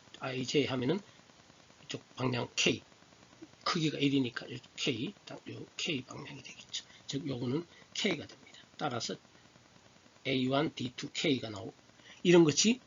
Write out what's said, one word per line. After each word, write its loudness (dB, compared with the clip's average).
I, -6
J 2
하면은 0
이쪽 -10
방향 -2
K, 2
크기가 0
일이니까 0
요 -10
K, -4
딱 -14
요 -12
K -4
방향이 -14
되겠죠. -14
즉 -6
요거는 -2
K가 -2
됩니다. -20
따라서 -4
에이 0
원, 0
비 -6
투, -10
K가 -2
나오고 -10
이런 10
것이 4